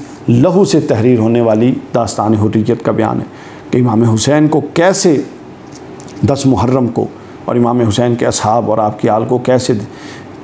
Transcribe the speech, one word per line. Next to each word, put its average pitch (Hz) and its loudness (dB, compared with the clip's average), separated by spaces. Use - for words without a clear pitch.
लहू 170 4
से 160 2
तहरीर 123 2
होने 113 2
वाली 113 4
दास्तान 110 0
हुर्रियत 107 0
का 110 0
बयान 110 -2
है - -8
कि - 2
इमाम 117 2
हुसैन 135 2
को 151 2
कैसे 180 2
दस 139 0
मुहर्रम 127 2
को 110 -2
और 120 0
इमाम 120 2
हुसैन 120 0
के 123 -4
असहाब 113 0
और 107 0
आपकी - 0
आल 110 0
को 127 0
कैसे 127 0